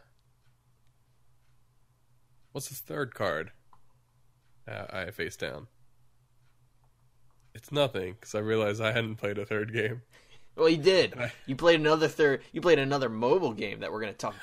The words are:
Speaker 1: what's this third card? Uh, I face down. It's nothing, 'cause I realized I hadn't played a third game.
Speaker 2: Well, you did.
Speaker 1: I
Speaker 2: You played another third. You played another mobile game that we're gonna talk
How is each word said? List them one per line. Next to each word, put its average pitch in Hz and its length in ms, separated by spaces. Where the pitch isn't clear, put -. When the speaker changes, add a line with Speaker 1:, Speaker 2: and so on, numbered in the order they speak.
Speaker 1:
what's 139 160
this 135 120
third 147 340
card? 85 380
Uh, 104 240
I 90 200
face 87 260
down. 73 300
It's - 180
nothing, 98 480
'cause - 140
I 107 60
realized 110 400
I 110 120
hadn't 113 240
played 101 220
a 101 80
third 110 260
game. 110 300
Speaker 2:
Well, 160 140
you 165 80
did. 147 420
Speaker 1:
I 120 140
Speaker 2:
You 131 100
played 165 240
another 156 280
third. 143 340
You 160 80
played 165 180
another 135 300
mobile 123 440
game 104 280
that 90 120
we're 107 80
gonna 104 120
talk 113 300